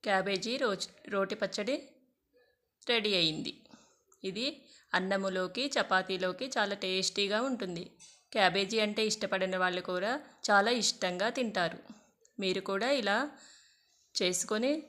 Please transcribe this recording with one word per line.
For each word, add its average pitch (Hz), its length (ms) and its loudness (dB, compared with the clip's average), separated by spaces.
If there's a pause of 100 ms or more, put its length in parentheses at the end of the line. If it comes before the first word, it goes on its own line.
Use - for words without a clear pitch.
క్యాబేజీ 196 460 0 (100)
రోచ్-, 202 260 -2 (260)
రోటి 196 280 0
పచ్చడి 214 340 -2 (1120)
రెడీ 214 300 2
అయింది. 156 340 0 (760)
ఇది 214 160 -4 (540)
అన్నములోకి, 190 640 -2 (120)
చపాతీలోకి 185 800 0
చాలా 202 200 0 (100)
టేస్టీగా 190 540 0 (100)
ఉంటుంది. 180 340 -4 (520)
క్యాబేజీ 196 500 4
అంటే 208 260 0
ఇష్టపడని 190 520 0
వాళ్ళు 180 280 0
కూడా 190 220 0 (340)
చాలా 208 240 6 (120)
ఇష్టంగా 185 540 0
తింటారు. 196 420 -2 (580)
మీరు 190 240 0 (100)
కూడా 214 180 0 (120)
ఇలా 202 180 2 (960)
చేసుకొని 214 600 0 (140)